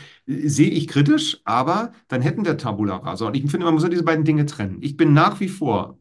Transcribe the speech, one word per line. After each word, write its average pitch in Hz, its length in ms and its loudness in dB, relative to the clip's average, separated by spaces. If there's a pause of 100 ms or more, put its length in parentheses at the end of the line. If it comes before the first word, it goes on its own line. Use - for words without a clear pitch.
(260)
Äh, 131 220 -4
sehe 143 220 4
ich 160 180 -2
kritisch, - 560 2
aber 160 480 0 (160)
dann 127 140 -4
hätten 190 240 -2
wir 170 120 0
Tabula 104 380 -2
Rasa. 95 320 -6
Und 104 80 -4
ich 143 160 -2
finde, 175 140 -2
man 165 80 2
muss 156 100 2
ja 175 60 0
diese 175 140 0
beiden 156 200 2
Dinge 151 220 2
trennen. 95 340 -6
Ich 143 160 -8
bin 156 160 4
nach 175 300 4
wie 190 80 -4
vor 101 520 -4